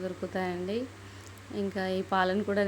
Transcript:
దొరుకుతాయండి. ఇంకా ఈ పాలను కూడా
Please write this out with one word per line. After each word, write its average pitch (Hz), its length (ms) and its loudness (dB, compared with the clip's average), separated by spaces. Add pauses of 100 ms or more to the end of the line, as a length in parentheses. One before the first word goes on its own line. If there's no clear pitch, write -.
దొరుకుతాయండి. 180 720 -2 (840)
ఇంకా 196 200 0 (160)
ఈ - 20 2 (120)
పాలను 190 360 6
కూడా 202 200 4